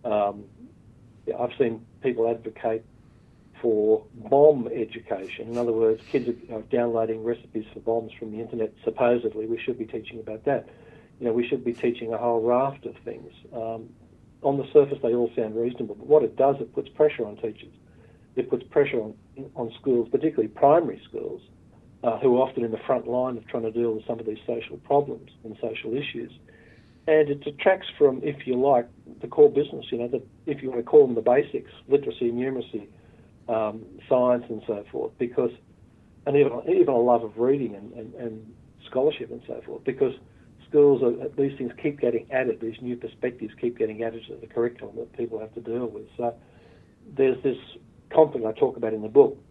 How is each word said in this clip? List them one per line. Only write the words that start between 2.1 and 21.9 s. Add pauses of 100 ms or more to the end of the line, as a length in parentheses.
advocate (760)
for (100)
bomb
education.
In
other
words, (120)
kids
are,
are
downloading
recipes
for
bombs
from
the
internet, (120)
supposedly.
We
should
be
teaching
about
that. (500)
You
know,
we
should
be
teaching
a
whole
raft
of
things. (200)
Um, (540)
on
the
surface,
they
all
sound
reasonable,
but
what
it
does,
it
puts
pressure
on
teachers. (640)
It
puts
pressure
on, (420)
on
schools,
particularly
primary
schools, (640)